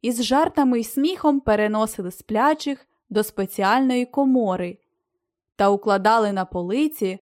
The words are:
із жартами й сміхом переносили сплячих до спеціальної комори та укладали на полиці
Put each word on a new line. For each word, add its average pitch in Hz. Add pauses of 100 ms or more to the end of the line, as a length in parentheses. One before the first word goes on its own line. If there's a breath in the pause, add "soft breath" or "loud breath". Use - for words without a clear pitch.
із 240
жартами 262
й 226
сміхом 294
переносили 214
сплячих 277 (220)
до 214
спеціальної 240
комори 226 (800)
та 202
укладали 202
на 190
полиці 190 (100)